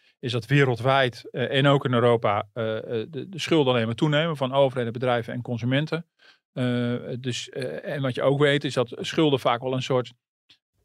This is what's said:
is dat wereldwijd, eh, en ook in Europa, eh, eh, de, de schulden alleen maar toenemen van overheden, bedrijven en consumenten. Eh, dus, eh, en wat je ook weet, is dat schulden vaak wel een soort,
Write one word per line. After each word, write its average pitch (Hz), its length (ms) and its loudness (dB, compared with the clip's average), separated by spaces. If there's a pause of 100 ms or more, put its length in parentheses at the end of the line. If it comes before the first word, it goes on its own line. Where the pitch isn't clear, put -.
(200)
is 127 120 -6
dat 120 140 -4
wereldwijd, 135 840 2
eh, 135 260 -2
en 139 100 4
ook 139 180 4
in 127 80 0
Europa, 117 600 2
eh, 110 240 -4
eh, 113 320 -6
de, 127 200 -10
de - 100 -12
schulden 139 340 4
alleen 117 120 2
maar 113 100 -2
toenemen 156 420 0
van 131 160 -4
overheden, 127 400 2
bedrijven 120 400 -2
en 127 80 -6
consumenten. 131 640 -2 (480)
Eh, 123 420 -2 (240)
dus, 123 300 -6
eh, 147 460 -8
en 143 60 -6
wat 131 140 -4
je - 60 -4
ook 135 180 2
weet, 143 240 4
is 135 100 -4
dat 123 260 -2
schulden 151 400 2
vaak 120 220 0
wel 131 120 -4
een 131 100 -2
soort, 123 300 -2 (720)